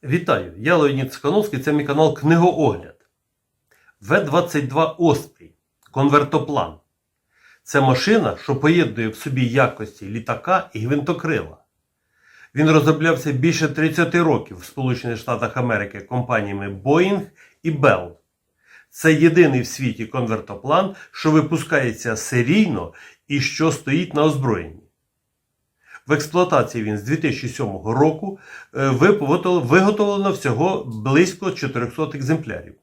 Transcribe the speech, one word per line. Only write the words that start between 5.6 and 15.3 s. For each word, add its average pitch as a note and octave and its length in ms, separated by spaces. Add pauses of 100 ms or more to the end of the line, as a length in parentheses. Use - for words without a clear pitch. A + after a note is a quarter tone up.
конвертоплан. C#3 840 (880)
Це - 180
машина, C3+ 640
що C3+ 140
поєднує B2+ 520
в A2 80
собі B2+ 300
якості A#2 640
літака A#2 640
і A2+ 80
гвинтокрила. C#3 760 (960)
Він D#3 160
розроблявся D#3 640
більше D3+ 360
тридцяти E3 540
років A2+ 360
в F2 60
Сполучених B2 540
Штатах A2+ 380